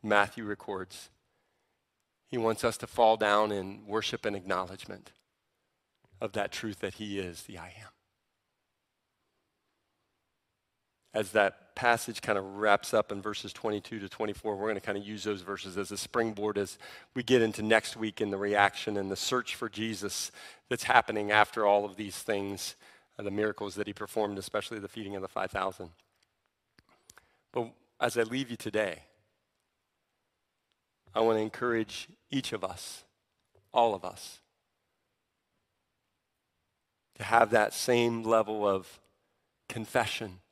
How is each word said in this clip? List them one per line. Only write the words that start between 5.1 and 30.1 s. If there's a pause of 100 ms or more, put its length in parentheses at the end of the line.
of
that
truth
that
he
is
the
I
am. (3250)
As
that
passage
kind
of (120)
wraps
up
in
verses
twenty-two
to
twenty-four,
we're
gonna
kinda
use
those
verses
as
a
springboard
as (360)
we
get
into
next
week
in
the
reaction
and
the
search
for
Jesus (360)
that's
happening
after
all
of
these
things, (440)
uh,
the
miracles
that
he
performed,
especially
the
feeding
of
the
five
thousand. (1600)
But (300)
as
I
leave
you
today, (2000)